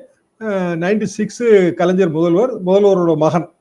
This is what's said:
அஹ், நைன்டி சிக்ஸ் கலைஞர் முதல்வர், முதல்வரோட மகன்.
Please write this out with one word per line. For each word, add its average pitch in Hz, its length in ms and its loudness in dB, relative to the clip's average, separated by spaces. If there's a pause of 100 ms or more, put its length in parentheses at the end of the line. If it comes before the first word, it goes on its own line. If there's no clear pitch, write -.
(380)
அஹ், 185 380 -4
நைன்டி 196 280 -2
சிக்ஸ் 202 720 0
கலைஞர் 185 360 0
முதல்வர், 175 520 0
முதல்வரோட 185 540 2
மகன். 156 340 -2 (100)